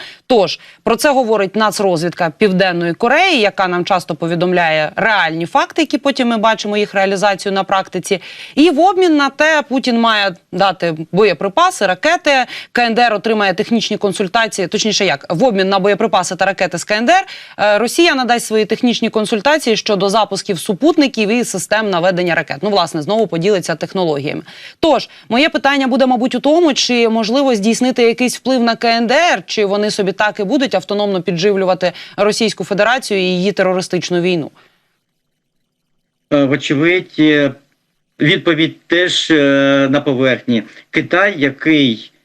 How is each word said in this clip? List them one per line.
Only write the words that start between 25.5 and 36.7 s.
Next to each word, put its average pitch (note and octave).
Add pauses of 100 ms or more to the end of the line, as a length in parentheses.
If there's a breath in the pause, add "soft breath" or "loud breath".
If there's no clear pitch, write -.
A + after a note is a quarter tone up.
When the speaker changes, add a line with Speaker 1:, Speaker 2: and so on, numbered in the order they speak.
Speaker 1:
буде, C4
мабуть, B3+
у B3
тому, D#4
чи A#3
можливо A3+
здійснити A#3
якийсь A#3
вплив C4
на A3+
К A#3
Н A#3
Д A3+ (180)
Р, G3+
чи -
вони G3+
собі G3
так G#3+
і G#3
будуть B3
автономно G3+
підживлювати F#3 (240 loud breath)
Російську G#3
Федерацію G#3
і -
її F#3
терористичну F3+
війну? E3+ (1800 soft breath)
Speaker 2:
Е, C#3+
вочевидь, D3+